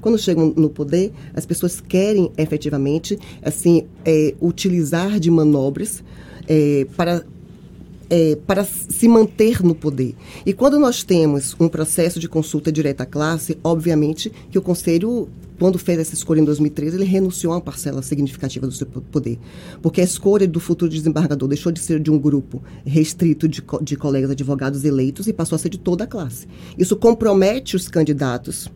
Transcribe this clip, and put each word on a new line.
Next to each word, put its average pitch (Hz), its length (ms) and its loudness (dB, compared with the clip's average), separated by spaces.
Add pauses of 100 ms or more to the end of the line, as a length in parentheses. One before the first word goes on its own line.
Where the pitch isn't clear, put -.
Quando 220 160 2
chegam 160 360 2
no 151 160 4
poder, 175 440 -2 (200)
as - 120 -8
pessoas 175 340 -4
querem 190 580 2
efetivamente, 151 800 -2 (240)
assim, 165 440 2 (180)
é, 156 380 2
utilizar 175 760 0
de 170 140 2
manobras, 151 720 0 (420)
é, 147 400 2 (120)
para, 175 260 -2 (880)
é, 160 260 4 (100)
para 196 200 0
se - 420 0
manter 220 560 4
no 170 100 6
poder. 131 400 -4 (320)
E 196 60 2
quando 269 260 4
nós 254 280 2
temos 151 520 2
um 165 120 4
processo 165 500 -2
de 165 80 -6
consulta 156 420 -2
direta 151 340 -2
à - 20 -4
classe, 156 580 -4
obviamente 160 680 0 (220)
que 185 60 0
o 185 40 2
Conselho, 180 680 0 (280)
quando 180 220 2
fez 175 200 0
essa 160 140 -4
escolha 156 280 0
em - 20 6
dois 147 160 2
mil 151 80 2
e - 20 0
treze, 151 280 -4
ele 196 80 0
renunciou 185 480 0
a - 20 0
uma 175 60 -2
parcela 139 400 -6
significativa 135 680 -4
do 127 60 -6
seu - 120 -8
po-, 127 140 -12
poder. 120 400 -4 (420)
Porque 165 200 0
a - 20 6
escolha 196 420 2
do 170 140 0
futuro 170 320 0
desembargador 151 560 0
deixou 147 240 -2
de 165 80 -4
ser 156 220 -2
de 151 100 0
um 151 80 4
grupo 135 420 0 (240)
restrito 156 640 2
de - 140 -2
co-, - 200 -6
de 143 140 -4
colegas 135 360 0
advogados 135 520 -4
eleitos 143 440 0
e 220 40 0
passou 165 240 -2
a - 40 -2
ser 170 100 -4
de 175 80 -10
toda 180 260 -2
a 240 40 -6
classe. 156 400 -10 (300)
Isso 208 200 2
compromete 214 800 2
os 180 100 -4
candidatos 143 880 -2